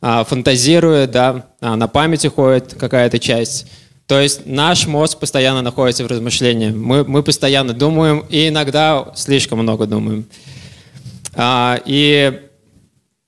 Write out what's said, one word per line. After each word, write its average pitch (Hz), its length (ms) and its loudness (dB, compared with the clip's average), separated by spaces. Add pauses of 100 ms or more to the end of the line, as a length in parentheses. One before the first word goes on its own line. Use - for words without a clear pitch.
а, 117 220 0
фантазируют, 139 880 2
да, 127 360 0 (140)
а, 117 140 -2
на 113 140 0
память 156 360 0
уходит 131 500 0
какая-то 120 440 0
часть. 117 480 -4 (400)
То 139 140 2
есть 139 260 -2
наш 147 400 0
мозг 151 320 -2
постоянно 131 440 0
находится 123 420 -2
в - 20 -6
размышлении. 117 640 -2
Мы, 120 340 0
мы 139 180 0
постоянно 135 500 0
думаем, 151 560 0
и 156 200 0
иногда 151 680 0
слишком 135 420 -2
много 113 280 0
думаем. 107 400 -4 (1080)
А, 123 500 0
и 143 560 2 (880)